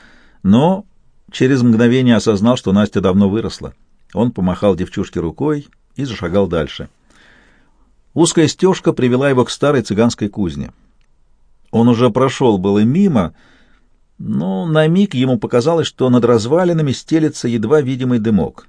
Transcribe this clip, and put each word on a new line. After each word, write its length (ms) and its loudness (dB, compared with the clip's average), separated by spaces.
но 420 2
через 320 0
мгновение 540 4
осознал, 400 2
что 160 -2
Настя 280 0
давно 280 2
выросла. 460 -6
Он 180 -2
помахал 460 -2
девчушке 440 -6
рукой 460 -6
и 80 -6
зашагал 420 -2
дальше. 420 -6
Узкая 340 2
стежка 460 0
привела 360 0
его 160 2
к 60 -8
старой 320 0
цыганской 460 -2
кузне. 440 -8
Он 160 2
уже 220 2
прошел 480 0
было 260 0
мимо, 500 0
но 480 -4
на 200 2
миг 280 2
ему 240 0
показалось, 480 0
что 220 -2
над 160 4
развалинами 680 0
стелется 560 -2
едва 320 0
видимый 400 -2
дымок, 480 -2